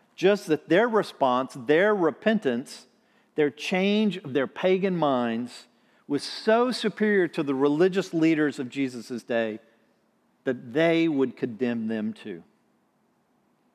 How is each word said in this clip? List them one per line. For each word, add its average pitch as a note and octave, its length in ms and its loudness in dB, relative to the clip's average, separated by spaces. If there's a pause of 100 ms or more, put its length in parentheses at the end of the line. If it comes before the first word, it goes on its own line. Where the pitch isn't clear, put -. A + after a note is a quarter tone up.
(160)
just G3+ 320 2
that D3+ 200 0
their G#3 220 4
response, C3 640 0
their D#3 420 2
repentance, D3+ 920 -2 (480)
their D3 140 2
change G3 680 0
of C#3 160 -12
their C3+ 140 0
pagan F#3 500 0
minds B2 680 -2 (380)
was C#3+ 180 -4
so A#3 480 0
superior G#3 580 0
to E3 140 -4
the C#3 120 -2
religious E3+ 580 2
leaders D#3 460 2
of C3 80 -8
Jesus' B2+ 560 -8
day A2+ 360 -2 (840)
that B2+ 300 -6
they E3 340 2
would C3+ 300 0
condemn A#2 500 -4
them A2 240 -4
too. F#2 320 -14 (1300)